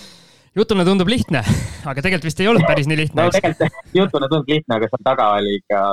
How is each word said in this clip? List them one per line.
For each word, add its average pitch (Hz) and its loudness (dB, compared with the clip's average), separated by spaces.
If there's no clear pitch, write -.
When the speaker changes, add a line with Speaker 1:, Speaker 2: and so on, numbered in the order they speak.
Speaker 1:
<laughs> - -8
jutuna 196 2
tundub 190 2
lihtne, 220 0
aga 139 -8
tegelikult 170 -2
vist 160 -4
ei 196 4
olnud 208 4
päris 147 0
nii 156 0
lihtne, 156 -2
Speaker 2:
No 175 2
Speaker 1:
eks? 180 2
Speaker 2:
tegelikult - -2
jutuna 156 0
tundub 147 -2
lihtne, 151 -2
aga 110 -2
seal - -6
taga 131 2
oli 101 0
ikka, 101 -2